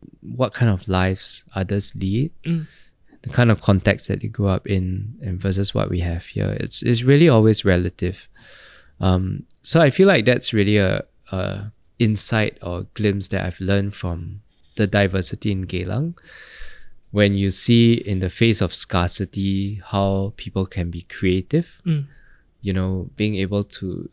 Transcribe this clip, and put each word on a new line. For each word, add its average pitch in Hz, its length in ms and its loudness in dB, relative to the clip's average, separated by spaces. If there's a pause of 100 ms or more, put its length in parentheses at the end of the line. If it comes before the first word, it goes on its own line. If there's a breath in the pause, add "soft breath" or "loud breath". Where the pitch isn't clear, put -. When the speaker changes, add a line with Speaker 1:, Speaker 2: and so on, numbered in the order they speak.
(200)
Speaker 1:
what 120 340 -4
kind 120 160 2
of 92 180 -2
lives 92 560 -2 (100)
others 98 420 0
lead, 107 340 -2 (140)
Speaker 2:
Mm. 160 220 -4 (560 loud breath)
Speaker 1:
the - 80 -8
kind 120 200 4
of 107 100 2
context - 480 2
that 98 140 -2
they 107 60 -4
grew 104 180 -2
up 95 200 0
in, 95 540 -2
and 90 180 -6
versus 98 360 -2
what 101 160 0
we 90 100 -2
have 85 260 -4
here. - 320 -4
It's, - 240 -2
it's 120 200 0
really 143 260 6
always 110 380 4
relative. 90 600 0 (720 loud breath)
Um, 95 460 0 (160)
so - 200 2
I 147 100 6
feel 190 180 4
like 139 160 4
that's 120 300 2
really 104 240 4
a, 95 260 2 (280)
a 98 400 -6 (260)
insight 107 640 2
or 87 320 -8
glimpse 101 340 0
that 98 160 -4
I've 90 160 -8
learned 98 340 0
from 90 460 -8 (360)
the 104 100 0
diversity 98 640 0
in 95 140 -4
Geylang. 98 500 -4 (920 loud breath)
When 104 240 2
you 98 160 0
see 117 440 4
in 101 260 -4
the 92 100 -2
face 113 320 2
of 90 120 -4
scarcity, 98 1080 -2
how 98 520 -2
people 95 280 -4
can 87 260 -6
be 85 120 -10
creative, 95 800 -2
Speaker 2:
Mm. 151 220 -2 (560 soft breath)
Speaker 1:
you 98 100 -2
know, 92 440 -2
being 107 200 0
able 98 280 -2
to 90 480 -10